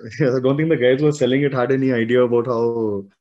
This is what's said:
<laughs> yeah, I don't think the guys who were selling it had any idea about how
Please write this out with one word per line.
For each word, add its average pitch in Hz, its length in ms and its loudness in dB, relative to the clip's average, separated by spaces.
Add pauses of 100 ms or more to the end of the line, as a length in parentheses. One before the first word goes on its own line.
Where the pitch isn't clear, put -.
(140)
<laughs> - 60 -12
yeah, 131 160 0
I 127 60 -2
don't 135 160 0
think 160 100 -2
the 165 80 2
guys 127 240 2
who 151 60 0
were 147 80 2
selling 135 300 0
it 135 100 -2
had 127 180 0
any 131 220 0
idea 117 300 2
about 120 220 0
how 113 600 -2 (160)